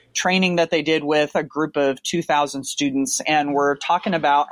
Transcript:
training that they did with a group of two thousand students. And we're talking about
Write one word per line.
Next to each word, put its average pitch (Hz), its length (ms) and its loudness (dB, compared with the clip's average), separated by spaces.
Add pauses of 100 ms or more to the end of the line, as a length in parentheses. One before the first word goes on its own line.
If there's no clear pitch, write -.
(120)
training 185 420 0
that 165 160 2
they 165 100 2
did 156 220 0
with 147 320 0
a 160 80 0
group 151 340 -4
of 139 280 0
two 170 180 -2
thousand 139 400 -2
students. 135 640 -2
And 143 260 0
we're 143 220 2
talking 175 400 -2
about 147 380 2